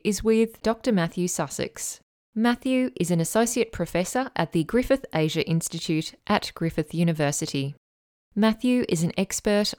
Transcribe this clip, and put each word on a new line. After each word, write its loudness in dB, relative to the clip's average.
is 0
with 2
Doctor 0
Matthew 2
Sussex. -6
Matthew 0
is -2
an 2
associate 0
professor -2
at -2
the 2
Griffith 2
Asia 0
Institute -2
at 0
Griffith -4
University. 0
Matthew 2
is 0
an 0
expert 0